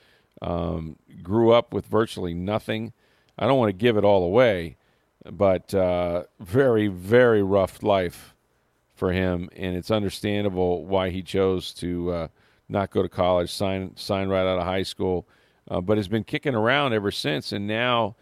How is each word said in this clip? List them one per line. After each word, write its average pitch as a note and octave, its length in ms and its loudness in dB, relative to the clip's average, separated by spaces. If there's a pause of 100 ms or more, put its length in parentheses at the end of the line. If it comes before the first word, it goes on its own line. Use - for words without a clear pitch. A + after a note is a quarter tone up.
(420)
um, E2+ 540 -4 (260)
grew A2+ 300 4
up A#2 200 4
with G2+ 140 -6
virtually G#2 480 -2
nothing. A2 600 -6 (440)
I - 80 -4
don't C3 140 2
wanna G#2+ 140 2
give G#2+ 220 2
it G2+ 80 2
all G2+ 200 6
away, F2+ 540 2 (460)
but, F#2 520 0
uh, F2 480 0 (160)
very, A2 480 2
very G#2 560 4
rough F#2+ 400 0
life F#2+ 500 -2 (600)
for F#2 180 0
him, F2+ 420 0
and F2+ 220 -6
it's F2 140 -6
understandable G2 960 0
why F#2+ 260 0
he F#2 100 -6
chose F#2 540 -2
to, F2 360 -4
uh, E2 160 -4 (400)
not G2+ 220 -2
go G2 140 0
to F2+ 60 -2
college, F2+ 420 0
sign, F#2+ 440 -4
sign G2 340 -4
right F#2 180 0
out F#2 100 0
of F2 80 -2
high F#2 180 -2
school, F#2 440 -4 (420)
uh, F2+ 100 -2
but G2+ 180 0
has G#2 100 -2
been G#2+ 160 -2
kicking D3 320 -4
around B2+ 360 2
ever G2+ 200 0
since, D3 400 -6
and G2+ 160 -6
now, A2+ 540 0